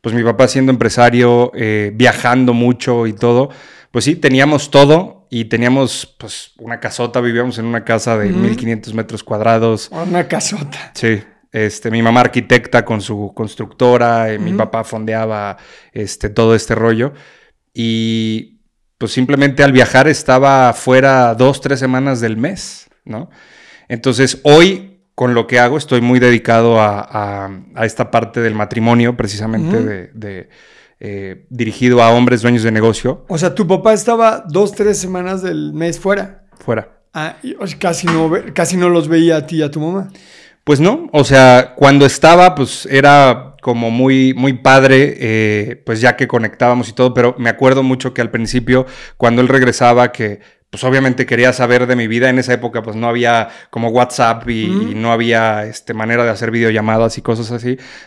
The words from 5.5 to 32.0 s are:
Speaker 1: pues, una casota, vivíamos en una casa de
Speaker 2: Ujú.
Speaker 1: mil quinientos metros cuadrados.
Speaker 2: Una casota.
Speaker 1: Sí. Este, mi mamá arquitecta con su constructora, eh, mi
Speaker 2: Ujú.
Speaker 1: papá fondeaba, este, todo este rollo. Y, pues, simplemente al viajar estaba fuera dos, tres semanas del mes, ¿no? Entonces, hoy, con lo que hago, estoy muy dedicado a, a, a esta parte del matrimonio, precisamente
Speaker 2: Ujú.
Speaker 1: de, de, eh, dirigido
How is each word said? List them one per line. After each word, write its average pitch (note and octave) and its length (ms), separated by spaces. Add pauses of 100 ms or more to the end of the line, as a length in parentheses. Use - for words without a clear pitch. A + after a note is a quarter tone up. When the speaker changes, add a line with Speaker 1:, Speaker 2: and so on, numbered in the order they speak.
Speaker 1:
pues, - 400
una A#2 200
casota, A#2+ 400
vivíamos A#2+ 380
en A2+ 80
una A#2 180
casa A#2 320
de G#2 140
Speaker 2:
Ujú. F#2 80
Speaker 1:
mil A2+ 180
quinientos A2+ 380
metros A2 300
cuadrados. A2+ 680
Speaker 2:
Una F3 360
casota. - 680
Speaker 1:
Sí. A2 300 (280)
Este, G#2+ 380
mi A2+ 140
mamá A#2 180
arquitecta B2 640
con A2 160
su G#2 320
constructora, A#2 1000
eh, G#2+ 80
mi C3+ 120
Speaker 2:
Ujú. G2 80
Speaker 1:
papá A2 240
fondeaba, A2 760 (360)
este, G#2 360
todo A2+ 260
este A2+ 200
rollo. A2+ 380 (600)
Y, A2+ 880 (360)
pues, A2 140
simplemente C#3 520
al C#3 80
viajar B2+ 360
estaba C3+ 680
fuera B2+ 640
dos, C3 260
tres C3+ 180
semanas C3 420
del A2 160
mes, E3 500 (180)
¿no? - 240 (580)
Entonces, A#2+ 560
hoy, F3 580 (140)
con B2 180
lo A2+ 140
que B2 120
hago, B2 180
estoy C3 240
muy B2 180
dedicado A#2 600
a, G#2 220
a, G2+ 480 (260)
a A2+ 100
esta A#2 260
parte A2+ 300
del A2+ 140
matrimonio, A#2 640
precisamente A2 600
Speaker 2:
Ujú. A#2+ 100
Speaker 1:
de, F#2+ 260
de, G2+ 360 (500)
eh, G2 500
dirigido A#2+ 540